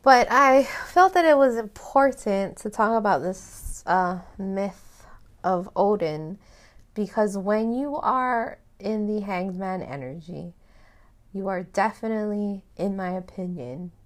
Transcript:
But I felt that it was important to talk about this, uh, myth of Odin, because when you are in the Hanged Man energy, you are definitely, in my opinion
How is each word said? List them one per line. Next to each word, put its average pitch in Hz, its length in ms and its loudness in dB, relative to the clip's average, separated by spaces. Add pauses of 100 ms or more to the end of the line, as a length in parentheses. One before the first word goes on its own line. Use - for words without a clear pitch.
But 254 300 8
I 269 320 6
felt - 500 2
that 349 100 4
it 294 140 6
was 254 180 4
important 220 1000 -2
to - 120 -10
talk 220 300 0
about 190 240 0
this, - 640 -10
uh, 180 360 0 (140)
myth 196 720 -8 (380)
of 185 300 -2
Odin, 180 640 0 (560)
because 208 420 -2
when 214 360 0
you 277 240 -4
are 247 600 -2 (200)
in 208 280 -4
the 214 140 -4
Hanged 190 360 -6
Man 185 260 -6
energy, 156 720 -12 (760)
you 196 160 -6
are 180 160 -6
definitely, 208 1000 -4 (120)
in 196 200 -4
my 185 140 -6
opinion 180 800 -10 (160)